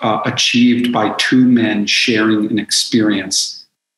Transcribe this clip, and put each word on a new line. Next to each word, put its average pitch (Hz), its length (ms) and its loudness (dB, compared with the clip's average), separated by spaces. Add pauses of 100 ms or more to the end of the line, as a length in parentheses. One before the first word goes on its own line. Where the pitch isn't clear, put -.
uh, 110 240 -2
achieved 120 680 0
by 110 260 -2
two 127 280 2
men 110 400 2
sharing 107 680 0
an 107 80 -2
experience. 104 1040 -2 (320)